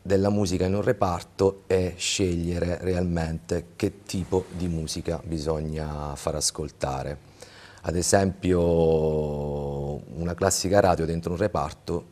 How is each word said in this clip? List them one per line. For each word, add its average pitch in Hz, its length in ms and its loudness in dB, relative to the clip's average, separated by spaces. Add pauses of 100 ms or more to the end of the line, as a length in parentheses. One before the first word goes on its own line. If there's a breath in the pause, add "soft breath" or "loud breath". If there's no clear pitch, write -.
della 98 280 4
musica 98 360 2
in 95 100 2
un 104 60 -2
reparto 98 840 0
è 90 280 2
scegliere 87 840 0
realmente 87 920 -2
che - 280 -4
tipo 92 480 -2
di 90 160 -4
musica 80 560 -4
bisogna 78 920 -4
far 76 200 -4
ascoltare. - 960 -4 (480 loud breath)
Ad 82 140 -2
esempio, 92 640 4 (1600)
una 85 160 -2
classica 95 440 2
radio 85 260 4
dentro 82 260 -2
un 87 60 -4
reparto 80 760 -4